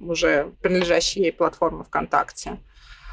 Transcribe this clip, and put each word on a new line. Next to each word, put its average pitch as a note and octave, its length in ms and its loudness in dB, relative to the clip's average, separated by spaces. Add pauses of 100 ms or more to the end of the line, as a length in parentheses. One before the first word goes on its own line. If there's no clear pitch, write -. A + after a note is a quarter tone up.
уже D#3+ 500 0 (100)
принадлежащая F3+ 640 2
ей D#3+ 80 0
платформа E3 520 -2
ВКонтакте. - 720 -2 (540)